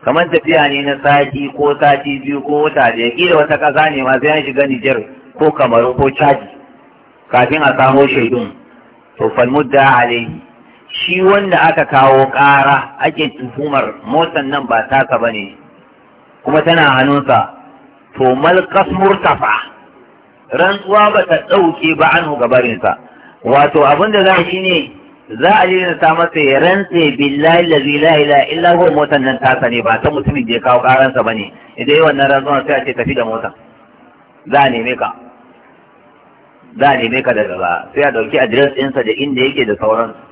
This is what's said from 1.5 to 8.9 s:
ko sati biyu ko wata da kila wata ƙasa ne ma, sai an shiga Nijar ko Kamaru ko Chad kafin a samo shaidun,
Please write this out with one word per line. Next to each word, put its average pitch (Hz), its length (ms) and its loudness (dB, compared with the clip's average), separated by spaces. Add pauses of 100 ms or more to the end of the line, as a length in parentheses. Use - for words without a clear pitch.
ko 147 240 0
sati 143 400 0
biyu 139 220 -6
ko 147 260 0
wata 131 240 0
da 117 240 -2
kila 175 200 2
wata 147 200 2
ƙasa 151 340 0
ne 139 120 -6
ma, 131 180 0
sai 143 80 0
an 151 160 0
shiga 139 240 -2
Nijar 127 300 -2 (400)
ko 151 140 2
Kamaru 123 440 2
ko 135 140 2
Chad 139 280 0 (920)
kafin 123 320 0
a 135 160 2
samo 135 280 4
shaidun, 120 460 -2 (640)